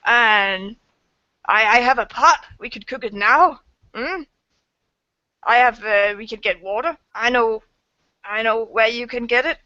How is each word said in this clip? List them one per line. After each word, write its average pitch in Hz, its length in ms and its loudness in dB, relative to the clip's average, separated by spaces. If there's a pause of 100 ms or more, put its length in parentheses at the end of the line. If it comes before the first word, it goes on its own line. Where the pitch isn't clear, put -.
And 208 680 0 (680)
I, 214 200 2
I 220 140 4
have 247 200 2
a 214 60 -2
pot. 302 400 2 (140)
We 240 100 -14
could 220 180 -16
cook 254 160 -10
it 214 100 -8
now. 247 480 2 (320)
Hmm? 311 300 -8 (1200)
I 233 140 4
have, 233 260 2
uh, 208 340 0
we 220 100 -14
could 214 140 -14
get 180 200 -4
water. 226 360 -6 (160)
I 220 160 -2
know, 226 340 0 (600)
I 208 200 -8
know 226 200 0
where 220 240 0
you 240 200 -4
can 240 200 -8
get 240 180 0
it. 320 200 -4